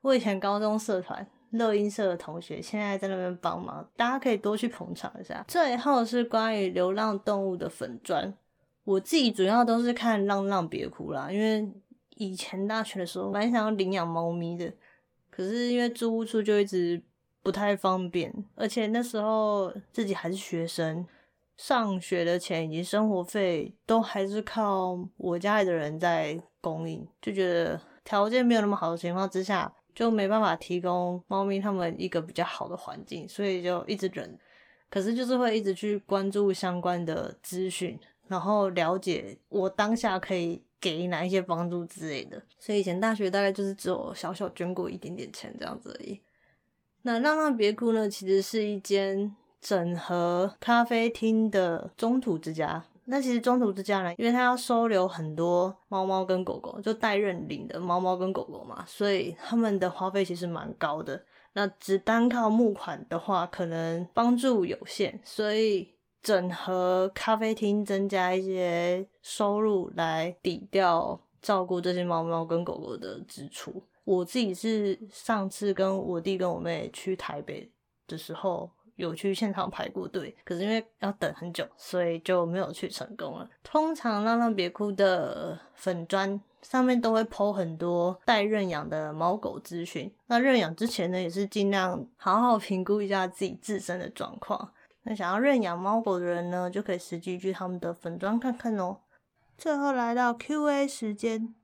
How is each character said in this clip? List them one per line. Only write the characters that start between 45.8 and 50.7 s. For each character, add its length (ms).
而 80
已。 160
那 180
“浪 180
浪 180
别 160
哭” 200
呢， 180
其 160
实 160
是 220
一 160
间 560
整 360
合 640
咖 260